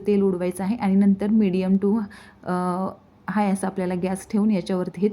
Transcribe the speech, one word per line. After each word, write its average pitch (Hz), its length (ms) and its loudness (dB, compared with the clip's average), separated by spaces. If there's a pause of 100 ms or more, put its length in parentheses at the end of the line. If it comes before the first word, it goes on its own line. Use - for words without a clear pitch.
तेल 208 160 2
उडवायचं 185 420 -2
आहे 208 120 -2
आणि 190 180 0
नंतर 196 320 4
medium 190 580 2
to, 202 140 2 (440)
अ, - 100 -4 (760)
हाय 202 220 0
असं 190 160 -2
आपल्याला 185 280 -4
गॅस 185 380 -4
ठेवून 214 180 2
याच्यावरती 180 500 -2
हे 202 120 2